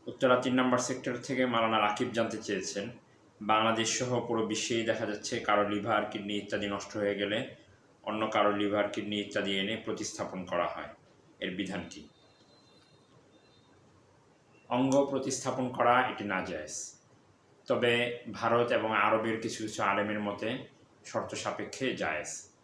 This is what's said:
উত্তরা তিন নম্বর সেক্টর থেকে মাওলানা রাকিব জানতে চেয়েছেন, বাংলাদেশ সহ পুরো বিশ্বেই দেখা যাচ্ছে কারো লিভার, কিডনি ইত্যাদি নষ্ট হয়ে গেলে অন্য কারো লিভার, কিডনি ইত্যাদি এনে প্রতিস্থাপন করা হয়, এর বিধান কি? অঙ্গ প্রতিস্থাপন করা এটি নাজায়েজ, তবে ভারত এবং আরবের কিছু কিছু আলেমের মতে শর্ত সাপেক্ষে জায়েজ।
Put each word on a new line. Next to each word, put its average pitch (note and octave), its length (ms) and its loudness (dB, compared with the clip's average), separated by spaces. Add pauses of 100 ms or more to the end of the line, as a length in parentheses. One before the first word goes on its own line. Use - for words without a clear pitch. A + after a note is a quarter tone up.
(160)
উত্তরা B2+ 280 6
তিন B2+ 160 2
নম্বর B2 280 4
সেক্টর B2+ 280 -4
থেকে B2+ 300 -2
মাওলানা A2+ 340 4
রাকিব G#2+ 280 2 (100)
জানতে G#2+ 280 0
চেয়েছেন, G2 380 -4 (560)
বাংলাদেশ A2 480 4 (100)
সহ B2+ 120 0 (160)
পুরো A2+ 200 0
বিশ্বেই G#2+ 440 -2
দেখা G#2+ 160 -2
যাচ্ছে G#2 280 -6 (140)
কারো G#2 240 4
লিভার, G#2 380 2
কিডনি G#2 320 -6
ইত্যাদি G2+ 320 -4
নষ্ট - 220 -6
হয়ে G2+ 180 2
গেলে G2+ 240 0 (640)
অন্য G#2+ 200 -4 (120)
কারো G#2 220 6
লিভার, G#2 320 2
কিডনি G#2 320 -4
ইত্যাদি G2 400 -2
এনে G#2 140 0 (100)
প্রতিস্থাপন F#2+ 600 -6
করা F2 220 0
হয়, D#2 240 -8 (500)
এর F#2+ 180 -4
বিধান F#2 320 -4
কি? - 180 -16 (2500)
অঙ্গ C3+ 360 4
প্রতিস্থাপন C3 640 -2
করা A#2+ 260 2 (160)
এটি - 140 -8
নাজায়েজ, F2+ 500 -4 (960)
তবে A#2+ 540 2 (100)
ভারত A#2 400 2
এবং A2 180 2 (160)
আরবের A2 340 2
কিছু - 240 -4
কিছু G#2+ 180 -4
আলেমের G#2 380 2
মতে G2+ 280 -2 (560)
শর্ত G2+ 300 -4
সাপেক্ষে G#2 680 -4
জায়েজ। D#2 280 -4 (340)